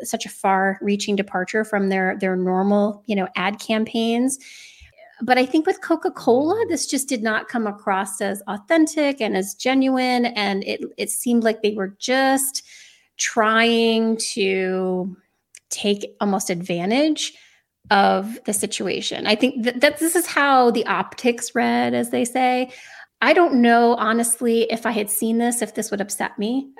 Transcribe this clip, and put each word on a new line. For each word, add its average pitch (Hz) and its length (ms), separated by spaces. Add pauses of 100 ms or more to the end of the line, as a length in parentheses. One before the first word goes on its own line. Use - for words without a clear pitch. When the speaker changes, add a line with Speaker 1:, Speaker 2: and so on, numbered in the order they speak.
Speaker 1:
such - 220
a - 20
far-reaching 196 880
departure 196 480
from 202 240
their, 190 300
their 185 180
normal, 202 680
you 214 100
know, 185 200
ad 202 240
campaigns. 226 800 (840)
But 240 160
I 254 80
think 311 200
with 370 140
Coca-Cola, 320 840
Speaker 2:
Mm. - 20
Speaker 1:
this 330 180
just - 220
did 240 140
not 220 260
come 226 180
across 202 540
as 202 280
authentic 285 720
and 208 160
as 196 180
genuine, 254 720
and 202 380
it, 214 160 (180)
it 202 120
seemed 240 320
like 220 200
they 208 100
were 196 260
just 269 640 (540)
trying 226 1000
to 185 1000 (540)
take 202 360 (140)
almost 196 300
advantage 190 840 (580)
of 196 540
the 214 80
situation. - 760
I 214 80
think 247 300
that, 247 160
that 294 180
this 330 180
is 339 100
how 269 440
the 233 160
optics 202 680
read, 240 400
as 240 160
they 247 140
say. 254 460 (520)
I 247 100
don't 311 300
know, 233 320
honestly, 233 760
if 226 160
I 226 40
had 208 200
seen 226 280
this, 240 240
if 214 120
this 214 160
would 202 100
upset - 380
me 247 420